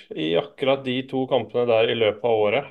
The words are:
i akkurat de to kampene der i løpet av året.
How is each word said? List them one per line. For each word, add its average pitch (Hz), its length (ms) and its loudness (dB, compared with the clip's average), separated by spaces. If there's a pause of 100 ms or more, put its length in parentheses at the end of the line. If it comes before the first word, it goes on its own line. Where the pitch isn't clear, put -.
(140)
i 78 220 -4
akkurat 135 480 -2
de 127 180 -2
to 131 240 -4
kampene 120 400 -2
der 117 240 4
i 120 80 -2
løpet 107 260 0
av 110 200 2
året. 117 260 0